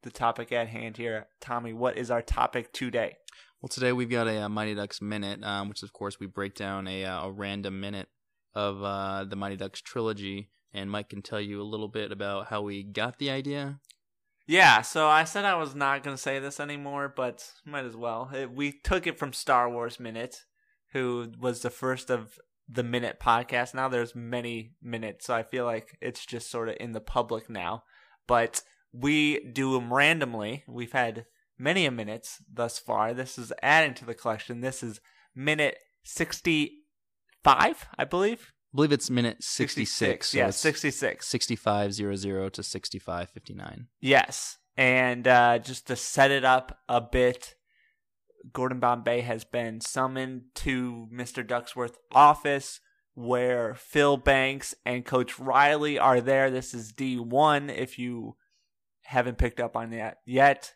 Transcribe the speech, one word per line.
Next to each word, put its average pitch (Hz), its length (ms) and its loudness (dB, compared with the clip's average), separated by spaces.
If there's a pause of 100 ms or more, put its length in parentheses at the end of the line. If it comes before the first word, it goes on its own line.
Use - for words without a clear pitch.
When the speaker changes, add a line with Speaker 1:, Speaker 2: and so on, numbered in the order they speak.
Speaker 1:
the 120 80 -14
topic 117 400 -2
at 117 160 0
hand 113 300 -10
here. 113 280 -6 (140)
Tommy, 120 320 -6
what 120 260 -2
is 120 140 -4
our 120 100 0
topic 123 520 -2
today? 120 420 -4 (440)
Speaker 2:
Well, 131 100 -14
today 127 240 0
we've 123 160 -2
got 117 180 0
a, 107 160 -2
uh, 104 60 -4
Mighty 107 260 -4
Ducks 104 260 -8
Minute, 101 400 -6
um, 101 280 -6
which, 104 120 -12
of 101 120 -16
course, 101 260 -10
we 98 80 -10
break 98 260 -6
down 98 320 -6
a, 95 200 -6
uh, 92 200 -6
a 98 60 -8
random 98 480 -8
minute 101 300 -10 (440)
of, 101 300 -4
uh, 98 400 -4
the 98 140 -10
Mighty 98 180 -6
Ducks 95 260 -10
trilogy, 101 720 -6 (220)
and 98 180 -8
Mike 104 160 -6
can 101 140 -14
tell 107 180 -8
you 101 220 -8
a - 20 -8
little 107 240 -8
bit 104 240 -8
about 101 360 -6
how 104 140 -4
we 101 220 -8
got 104 340 -6
the 139 140 -4
idea. 139 480 -6 (680)
Speaker 1:
Yeah, 151 360 8
so 156 260 2
I 156 160 6
said 202 220 -4
I 190 100 2
was 151 180 -4
not 139 300 -2
gonna 139 140 -8
say 135 220 -4
this 139 200 -10
anymore, 143 480 -8
but 131 460 -8 (100)
might 143 220 -8
as 113 100 -12
well. 117 400 -6
It, 131 180 -8
we 143 200 -4
took 175 340 -2
it 156 100 -4
from 139 140 -6
Star 123 400 2
Wars 120 260 -6
Minute, 117 460 -10 (480)
who 123 480 -2
was 120 220 -2
the - 80 -2
first 131 420 -4
of 113 260 -4 (300)
the 123 160 -4
Minute 120 380 -4
podcast. 123 520 2
Now 131 140 -2
there's 120 260 -2
many 120 680 -8
Minutes, 113 460 -10
so 127 60 -2
I 113 100 0
feel 123 200 -4
like 113 380 -6
it's - 240 -10
just - 260 -10
sorta 113 320 -6
in 117 80 -10
the 110 80 -8
public 113 500 -2
now. 101 360 -8 (420)
But 117 340 4 (300)
we 147 480 2 (120)
do 131 260 2
'em 120 160 -2
randomly. 135 760 2
We've 120 260 -10
had 117 320 0 (320)
many 165 280 2
a 135 60 2
Minutes 113 500 -10 (100)
thus 120 280 -4
far. 110 340 0
This 127 240 -8
is 117 140 -10 (100)
adding 151 340 4
to 123 100 -18
the 117 80 -8
collection. 117 480 -6
This 127 220 -6
is 113 180 -10 (320)
Minute 147 440 0 (260)
sixty-five, - 1800 0 (100)
I - 80 0
believe. 196 460 -2 (220)
Speaker 2:
I - 20 -6
believe 143 180 4
it's - 160 -2
Minute 120 340 0
Speaker 1:
Sixty-six, - 460 -4
Speaker 2:
sixty-six, - 400 -2
so - 80 0
Speaker 1:
yeah, 123 100 4
Speaker 2:
it's 98 100 -2
Speaker 1:
sixty-six. - 680 0
Speaker 2:
sixty-five 104 680 0
zero 101 220 -4
zero 95 340 -4
to 98 140 -12
sixty-five - 680 -8
fifty-nine. - 580 -16 (120)
Speaker 1:
Yes, - 580 2 (200)
and, 127 500 4
uh, 120 320 8
just - 280 -12
to 123 100 -4
set 139 340 4
it 135 140 2
up 127 420 4
a 120 140 2
bit, 123 540 2 (960)
Gordon 127 280 -2
Bombay 120 420 2
has 117 240 -4
been 117 340 -4
summoned 131 760 -4
to 123 540 -4
Mister 123 340 -8
Ducksworth's 120 560 -4 (120)
office, 143 680 6 (340)
where 123 640 0
Phil 143 420 4
Banks 135 580 2 (100)
and 123 200 -4
Coach 127 340 0
Riley 143 580 4
are 127 220 6
there. 135 320 4
This 127 220 -6
is 113 180 -10
D 131 260 -4
one, 143 520 2
if - 280 -6
you 120 380 -8 (680)
haven't 123 340 0
picked 120 240 0
up 117 160 -2
on 113 140 -6
that 110 340 -8
yet. 135 500 6